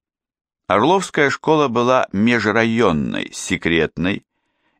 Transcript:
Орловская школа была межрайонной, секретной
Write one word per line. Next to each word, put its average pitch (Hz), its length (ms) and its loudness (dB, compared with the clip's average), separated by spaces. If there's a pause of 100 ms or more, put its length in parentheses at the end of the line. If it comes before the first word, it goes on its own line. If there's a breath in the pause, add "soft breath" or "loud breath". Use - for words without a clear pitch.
(640)
Орловская 147 640 0
школа 151 380 0
была 120 440 0
межрайонной, 107 1200 0
секретной 82 920 -4 (540)